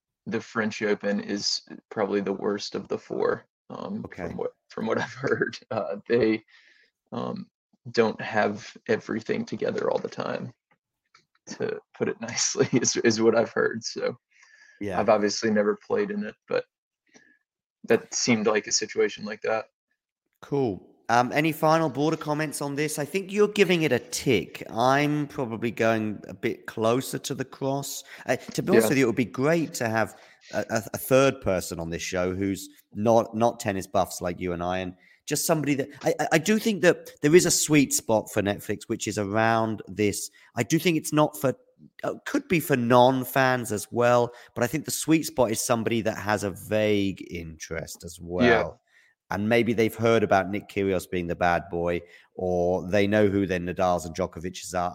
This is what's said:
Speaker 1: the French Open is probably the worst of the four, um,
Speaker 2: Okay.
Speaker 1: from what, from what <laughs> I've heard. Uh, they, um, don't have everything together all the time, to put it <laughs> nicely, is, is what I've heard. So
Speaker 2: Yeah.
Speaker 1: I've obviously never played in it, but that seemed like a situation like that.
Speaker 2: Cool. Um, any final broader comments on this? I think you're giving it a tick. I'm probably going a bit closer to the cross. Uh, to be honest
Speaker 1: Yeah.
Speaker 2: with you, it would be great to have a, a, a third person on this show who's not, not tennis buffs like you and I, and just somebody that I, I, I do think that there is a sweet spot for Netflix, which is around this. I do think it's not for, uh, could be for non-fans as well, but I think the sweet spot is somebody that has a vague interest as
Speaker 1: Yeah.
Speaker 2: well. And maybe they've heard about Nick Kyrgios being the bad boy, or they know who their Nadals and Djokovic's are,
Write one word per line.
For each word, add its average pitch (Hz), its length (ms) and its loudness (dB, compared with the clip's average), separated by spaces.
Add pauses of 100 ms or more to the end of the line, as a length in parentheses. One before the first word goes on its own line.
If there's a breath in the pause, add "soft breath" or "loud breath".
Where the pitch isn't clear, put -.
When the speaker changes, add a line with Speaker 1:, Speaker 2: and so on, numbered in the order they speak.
(260)
Speaker 1:
the 107 140 -4
French 107 420 -4
Open 101 380 0
is - 420 -4 (280)
probably 101 300 0
the 98 120 -2
worst 101 420 -4
of 98 140 -8
the - 100 -4
four, - 480 -2 (240)
um, - 340 -10
Speaker 2:
Okay. 87 240 -10
Speaker 1:
from 87 80 -10
what, 85 160 -6 (160)
from - 180 -6
what - 120 0
<laughs> - 40 -2
I've - 120 -8
heard. - 440 -2 (120)
Uh, 101 260 -4 (120)
they, 113 360 2 (680 soft breath)
um, - 340 -6 (440)
don't 110 300 0
have 104 560 -2 (120)
everything 113 560 -2
together - 460 -4
all - 80 0
the - 100 -8
time, - 440 -6 (920)
to - 340 -8 (160)
put - 120 -2
it - 120 -6
<laughs> 113 80 -10
nicely, - 440 0
is, 120 240 2
is 110 240 2
what 113 160 6
I've 113 160 2
heard. 117 320 0
So - 320 -4 (640 soft breath)
Speaker 2:
Yeah. 98 180 -4
Speaker 1:
I've 104 100 2
obviously 107 420 4
never 104 360 2
played 104 240 0
in 104 140 -6
it, 110 100 -10 (140)
but - 160 -2 (1200 soft breath)
that - 240 0
seemed 110 340 0
like 107 200 0
a 113 60 -10
situation 107 520 -2
like 104 180 -12
that. 110 240 -4 (760)
Speaker 2:
Cool. 127 440 -4 (220)
Um, 120 240 4
any 151 200 2
final 160 360 2
broader 147 280 0
comments 151 440 -4
on 143 140 -4
this? 147 240 -2
I 147 60 -2
think 190 280 -4
you're 208 140 4
giving 180 360 2
it 139 100 2
a 117 80 4
tick. - 720 0
I'm 143 560 2
probably 117 420 -6
going 110 560 0
a 92 80 -14
bit - 320 -6
closer 120 520 0
to - 160 -8
the 131 100 -6
cross. 139 580 -6 (240 loud breath)
Uh, 127 100 2
to - 260 -6
be 180 100 -2
honest 110 140 8
Speaker 1:
Yeah. - 20 2
Speaker 2:
with 135 100 2
you, 135 60 6
it - 20 6
would 110 80 2
be 131 100 2
great 151 500 0
to 117 140 -2
have 110 280 0 (360 loud breath)
a, 101 160 -2
a, 113 140 0 (120)
a 107 40 -4
third 135 420 4
person 90 380 -2
on 82 120 -6
this 82 120 -4
show 90 320 -2
who's 98 340 -2 (240 loud breath)
not, 110 440 4
not 117 240 2
tennis 98 260 -4
buffs - 340 0
like 90 200 -4
you 90 120 -4
and 87 120 -4
I, 90 140 -2
and 92 160 -8 (320 soft breath)
just 147 200 -2
somebody 147 280 0
that 135 140 -4 (140 loud breath)
I, 160 160 2
I, 151 140 -2
I 165 60 6
do 208 200 2
think 208 240 -2
that - 280 4 (120)
there 151 140 8
is 180 100 6
a 165 60 2
sweet 151 400 4
spot - 400 0
for 107 100 2
Netflix, 104 460 -4
which - 180 -4
is 104 100 -4
around 110 720 0
this. 95 420 0 (280 soft breath)
I 117 80 0
do 160 140 0
think 160 180 2
it's - 160 -4
not 151 280 2
for, 127 140 2 (480)
uh, - 120 -4 (100)
could - 240 -4
be 175 100 2
for 139 180 2
non-fans 127 920 2
as 104 220 -4
well, 120 400 2 (220 loud breath)
but 117 100 -2
I - 20 4
think 131 200 -4
the 120 40 -8
sweet 156 340 0
spot 117 280 0
is 113 120 -2
somebody 113 360 0
that 104 180 -2
has 101 240 -2
a 101 80 -2
vague 104 800 0
interest 80 720 -12
as 87 160 -16
Speaker 1:
Yeah. 87 80 -16
Speaker 2:
well. 90 540 2 (480 soft breath)
And 101 200 -2
maybe 117 240 4
they've 110 200 2
heard 113 300 2
about 95 280 4
Nick 101 180 -6
Kyrgios 98 420 0
being 87 160 -2
the 85 80 -4
bad 87 340 2
boy, 87 320 -2 (360 loud breath)
or 90 520 0
they 101 200 2
know 107 180 4
who 98 180 2
their 90 140 0
Nadals 87 480 0
and 82 80 -10
Djokovic's 90 580 -8
are, 90 220 -2